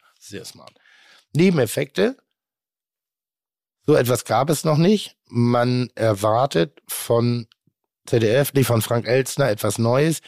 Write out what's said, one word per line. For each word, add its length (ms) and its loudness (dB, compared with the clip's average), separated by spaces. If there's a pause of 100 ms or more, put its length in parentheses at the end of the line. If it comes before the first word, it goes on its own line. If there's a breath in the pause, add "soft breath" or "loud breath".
(200 soft breath)
sehr 260 -18
smart. 280 -20 (600 soft breath)
Nebeneffekte. 840 0 (1700)
So 80 4
etwas 300 0
gab 260 0
es 120 -2
noch 140 2
nicht. 400 2 (100)
Man 680 0
erwartet 920 0
von 600 -2 (580)
Z 160 0
D 80 2
F, 240 0
nee, 100 2
von 200 2
Frank 240 -4
Elstner 420 0
etwas 300 -4
Neues. 480 0